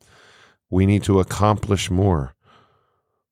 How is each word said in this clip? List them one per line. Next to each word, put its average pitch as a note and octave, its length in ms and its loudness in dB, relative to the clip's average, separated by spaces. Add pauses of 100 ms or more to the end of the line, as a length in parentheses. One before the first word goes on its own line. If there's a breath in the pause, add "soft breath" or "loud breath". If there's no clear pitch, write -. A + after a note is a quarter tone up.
(720 soft breath)
We F#2 160 2
need G2 180 2
to G2 160 2
accomplish G2+ 680 -2
more." F2+ 440 0 (960 soft breath)